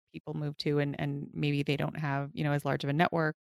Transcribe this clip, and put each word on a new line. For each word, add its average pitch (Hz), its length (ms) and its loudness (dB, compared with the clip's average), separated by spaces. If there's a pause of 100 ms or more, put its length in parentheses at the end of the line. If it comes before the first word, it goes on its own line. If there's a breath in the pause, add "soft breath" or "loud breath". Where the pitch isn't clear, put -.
(120)
people 160 220 -10
move 147 240 -4
to 147 200 2
and, 143 220 2
and 143 340 -2
maybe 147 300 2
they 143 120 2
don't 147 220 -2
have, 143 340 -2
you 156 120 -2
know, 147 80 2
as 143 120 2
large 139 200 0
of 139 60 0
a - 20 2
network. 160 420 2 (140)